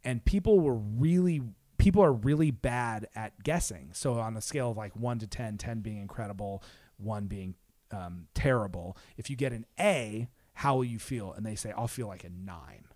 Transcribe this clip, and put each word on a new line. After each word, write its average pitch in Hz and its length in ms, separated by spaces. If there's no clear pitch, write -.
And 123 220
people 196 360
were 135 160
really 147 640
people 196 240
are 151 80
really 143 400
bad 117 640
at 110 280
guessing. 101 500
So 127 220
on 113 220
a 107 40
scale 123 300
of, 107 60
like, 107 180
one 120 240
to 110 80
ten, 107 320
ten 117 220
being 104 180
incredible, 101 640
one 104 280
being, 95 280
um, 87 440
terrible, 98 640
if - 140
you 139 60
get 131 160
an 113 140
A, 120 480
how 139 240
will 131 80
you 117 140
feel? 107 340
And 104 120
they 110 120
say, 107 160
"I'll 117 160
feel 120 180
like 92 180
a 90 60
nine." 90 540